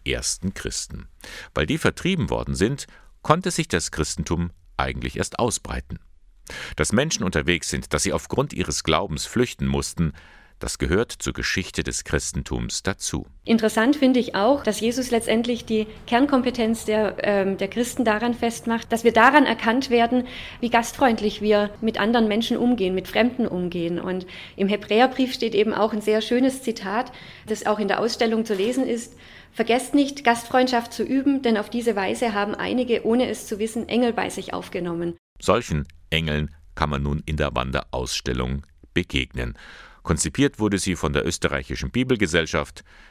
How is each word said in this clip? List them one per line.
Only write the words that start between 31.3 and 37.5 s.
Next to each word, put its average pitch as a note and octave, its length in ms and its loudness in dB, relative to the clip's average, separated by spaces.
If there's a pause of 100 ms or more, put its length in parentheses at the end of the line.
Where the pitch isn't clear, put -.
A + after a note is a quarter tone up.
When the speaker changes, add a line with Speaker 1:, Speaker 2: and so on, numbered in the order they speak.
Speaker 2:
denn A3+ 160 2
auf G#3+ 120 -4
diese A#3 280 0
Weise G#3+ 360 0
haben G#3 220 -2
einige, A#3 500 0
ohne A#3+ 220 4
es - 200 -6
zu G3+ 120 -6
wissen, A3 300 -4
Engel A#3 240 2
bei F#3 160 -2
sich - 240 -8
aufgenommen.“ F3 640 -6 (240)
Speaker 1:
Solchen F2+ 440 0 (240)
Engeln D2+ 460 0 (200)
kann D2 140 0
man C#2 140 -2
nun C#2+ 220 -2
in D#2 100 -4
der C#2+ 180 0